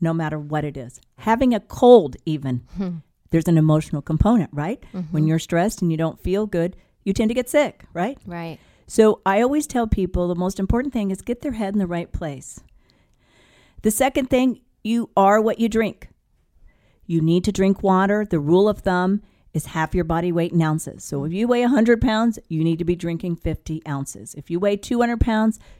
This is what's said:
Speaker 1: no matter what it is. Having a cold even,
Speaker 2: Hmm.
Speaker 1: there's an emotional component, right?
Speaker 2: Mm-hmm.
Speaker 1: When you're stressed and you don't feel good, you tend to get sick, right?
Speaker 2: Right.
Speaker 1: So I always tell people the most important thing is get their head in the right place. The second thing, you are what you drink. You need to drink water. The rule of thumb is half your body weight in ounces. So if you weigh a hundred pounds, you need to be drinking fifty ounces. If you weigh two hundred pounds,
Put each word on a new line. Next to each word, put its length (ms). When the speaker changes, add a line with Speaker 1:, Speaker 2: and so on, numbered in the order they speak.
Speaker 1:
no 140
matter 240
what 260
it 120
is. 240
Having 360
a 60
cold 640
even, 380
Speaker 2:
Hmm. 220
Speaker 1:
there's 180
an 100
emotional 440
component, 500
right? 280
Speaker 2:
Mm-hmm. 180
Speaker 1:
When 140
you're 140
stressed 420
and 80
you 60
don't 240
feel 260
good, 300
you 80
tend 180
to 40
get 160
sick, 420
right? 320
Speaker 2:
Right. 340
Speaker 1:
So 400
I 160
always 240
tell 220
people 400
the 80
most 240
important 320
thing 180
is 120
get 200
their 100
head 220
in 60
the 60
right 240
place. 500
The 80
second 400
thing, 300
you 320
are 240
what 180
you 100
drink. 400
You 160
need 240
to 80
drink 300
water. 420
The 160
rule 280
of 120
thumb 420
is 120
half 280
your 100
body 260
weight 220
in 80
ounces. 440
So 200
if 80
you 160
weigh 140
a 60
hundred 320
pounds, 380
you 160
need 160
to 40
be 120
drinking 400
fifty 520
ounces. 460
If 160
you 100
weigh 160
two 240
hundred 200
pounds, 380